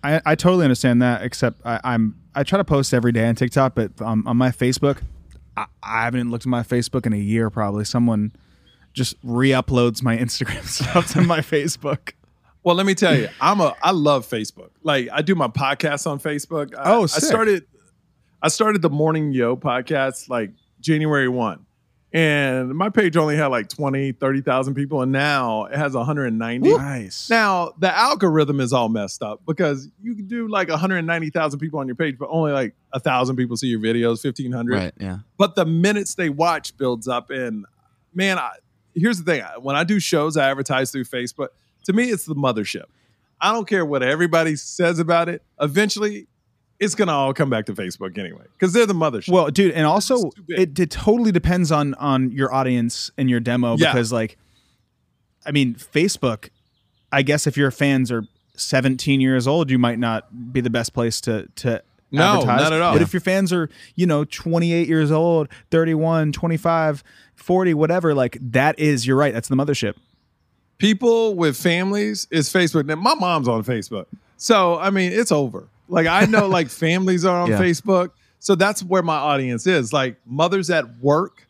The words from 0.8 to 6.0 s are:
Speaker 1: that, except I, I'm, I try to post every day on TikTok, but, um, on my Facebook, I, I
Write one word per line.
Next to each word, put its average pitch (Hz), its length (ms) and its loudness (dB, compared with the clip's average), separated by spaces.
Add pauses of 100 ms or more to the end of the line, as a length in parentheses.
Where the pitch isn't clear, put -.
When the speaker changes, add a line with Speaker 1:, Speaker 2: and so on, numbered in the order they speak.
Speaker 1:
that, 120 220 2
except 120 420 -4
I, 117 180 -4
I'm, 113 320 0 (180)
I 143 100 -2
try 190 140 0
to 202 60 2
post 139 300 0
every 120 180 2
day 113 160 2
on 117 80 2
TikTok, 131 400 0
but, 110 160 -2 (100)
um, 110 240 0
on 117 120 0
my 127 140 2
Facebook, 127 480 0 (580)
I, 95 80 -6 (180)
I 113 220 -2